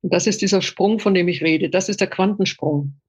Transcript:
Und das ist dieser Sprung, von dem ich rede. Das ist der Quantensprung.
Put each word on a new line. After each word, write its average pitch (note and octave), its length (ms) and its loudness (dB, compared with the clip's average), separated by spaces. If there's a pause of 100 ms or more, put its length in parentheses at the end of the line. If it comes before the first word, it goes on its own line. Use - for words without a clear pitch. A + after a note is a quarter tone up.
Und E3+ 120 -2
das F3 140 0
ist G#3 140 -2
dieser G3 200 2
Sprung, G#3 380 0
von G3 140 2
dem F3+ 140 2
ich F3 140 -2
rede. D#3+ 280 2
Das F#3 200 0
ist G3+ 120 -4
der F#3 60 0
Quantensprung. E3 1000 -2